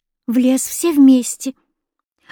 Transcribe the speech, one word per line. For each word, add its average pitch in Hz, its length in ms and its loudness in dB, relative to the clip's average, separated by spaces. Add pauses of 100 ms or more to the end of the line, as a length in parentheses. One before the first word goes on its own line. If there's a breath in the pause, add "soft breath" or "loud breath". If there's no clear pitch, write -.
(280)
в 240 100 -4
лес 254 240 0
все - 320 -6
вместе. 262 640 2 (760 loud breath)